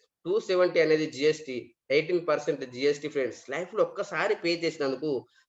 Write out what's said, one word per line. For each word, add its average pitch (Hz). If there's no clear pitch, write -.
టూ 175
సెవెంటీ 180
అనేది 156
జీఎస్టీ, 135
ఎయిటీన్ 160
పర్సెంట్ 147
జీఎస్టీ 143
ఫ్రెండ్స్. 127
లైఫ్‌లో 185
ఒక్కసారి 190
పే 170
చేసినందుకు 147